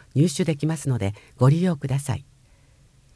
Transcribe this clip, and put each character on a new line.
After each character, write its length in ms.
入 140
手 160
で 120
き 100
ま 100
す 140
の 80
で、 160
ご 120
利 140
用 140
く 120
だ 100
さ 160
い。 120